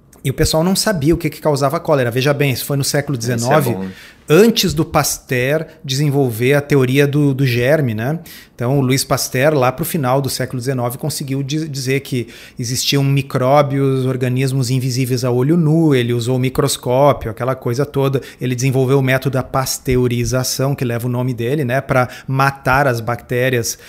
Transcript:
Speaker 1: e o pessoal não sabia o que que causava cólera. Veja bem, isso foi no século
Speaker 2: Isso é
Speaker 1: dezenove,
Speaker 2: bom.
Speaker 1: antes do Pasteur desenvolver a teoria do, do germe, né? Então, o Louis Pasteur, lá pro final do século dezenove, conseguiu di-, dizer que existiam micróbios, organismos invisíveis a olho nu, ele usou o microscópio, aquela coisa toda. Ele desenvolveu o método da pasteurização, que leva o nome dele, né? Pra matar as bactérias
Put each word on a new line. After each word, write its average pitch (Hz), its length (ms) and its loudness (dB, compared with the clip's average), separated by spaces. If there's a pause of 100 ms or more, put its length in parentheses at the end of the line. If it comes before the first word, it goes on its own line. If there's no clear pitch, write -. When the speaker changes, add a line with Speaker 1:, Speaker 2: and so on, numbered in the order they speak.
(220)
Speaker 1:
e 139 80 -2
o - 40 -2
pessoal 160 280 2
não 185 140 2
sabia 165 380 2
o 160 40 0
que 156 120 -4
que - 100 -14
causava 143 400 0
cólera. 139 300 2
Veja 131 240 2
bem, 139 180 0
isso - 140 -6
foi 143 100 -2
no 139 80 0
século 139 340 -2
Speaker 2:
Isso 123 140 -4
é 120 40 -2
Speaker 1:
dezenove, 127 360 2
Speaker 2:
bom. 95 140 -6 (420)
Speaker 1:
antes 196 460 4
do 156 100 0
Pasteur 143 840 -2 (160)
desenvolver 135 720 0
a 143 80 4
teoria 139 460 2
do, 143 260 2
do 135 140 0
germe, 123 480 2
né? 135 260 -4 (340)
Então, 127 240 -2
o 139 40 2
Louis 131 200 2
Pasteur, 135 520 0
lá 127 180 2
pro 143 100 -6
final 135 380 0
do 131 80 -2
século 127 320 -6
dezenove, 123 380 -4
conseguiu 139 440 -6
di-, 151 240 -4
dizer 135 340 -2
que 123 280 -4 (300)
existiam 131 440 -2
micróbios, 139 1000 2
organismos 127 640 -2
invisíveis 127 560 -2
a 127 60 0
olho 127 260 2
nu, 156 380 4
ele 120 180 2
usou 120 240 0
o - 20 0
microscópio, 131 920 2
aquela 123 240 -4
coisa 127 320 -4
toda. 139 340 0 (180)
Ele 127 160 -4
desenvolveu 131 440 2
o 135 40 2
método 131 360 0
da 127 40 -2
pasteurização, 127 1300 -2
que 131 100 -4
leva 117 220 -4
o 127 40 -4
nome 127 220 -2
dele, 123 320 -2
né? 127 160 -2
Pra 127 280 0 (180)
matar 135 600 0
as 117 140 0
bactérias 120 800 -2 (100)